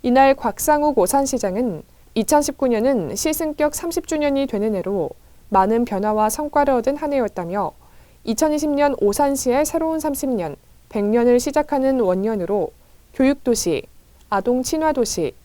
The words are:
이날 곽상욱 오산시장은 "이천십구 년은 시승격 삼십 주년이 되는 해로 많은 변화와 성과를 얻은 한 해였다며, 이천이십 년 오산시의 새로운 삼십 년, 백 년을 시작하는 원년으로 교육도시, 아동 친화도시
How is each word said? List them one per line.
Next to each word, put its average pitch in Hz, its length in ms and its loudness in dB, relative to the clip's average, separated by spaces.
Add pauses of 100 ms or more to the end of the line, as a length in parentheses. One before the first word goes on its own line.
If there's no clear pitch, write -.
이날 269 320 6
곽상욱 294 640 0
오산시장은 214 840 0 (320)
"이천십구 285 520 0
년은 220 480 0
시승격 302 600 -2
삼십 339 320 -6
주년이 285 400 0
되는 214 260 -2
해로 185 380 -4 (380)
많은 214 360 4
변화와 214 460 0
성과를 285 420 0
얻은 262 240 0
한 294 160 -4
해였다며, 196 580 -4 (520)
이천이십 302 480 0
년 285 280 2
오산시의 269 680 2
새로운 320 340 -2
삼십 285 320 -4
년, 170 240 -4 (340)
백 208 160 -2
년을 240 340 4
시작하는 277 600 0
원년으로 190 720 -2 (420)
교육도시, 247 720 0 (480)
아동 247 320 0
친화도시 285 800 -2